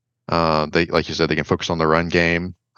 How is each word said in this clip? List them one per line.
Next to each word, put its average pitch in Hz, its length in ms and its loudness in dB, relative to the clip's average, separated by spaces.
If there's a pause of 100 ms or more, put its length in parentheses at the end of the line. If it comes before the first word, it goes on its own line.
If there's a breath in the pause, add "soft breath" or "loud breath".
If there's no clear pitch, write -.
(320)
uh, 80 360 2
they, 85 200 0
like 82 220 0
you 80 60 -6
said, 82 140 0
they 80 80 0
can 76 80 -2
focus - 240 -2
on 85 100 -2
the 80 80 0
run 82 220 2
game, 87 460 0 (240)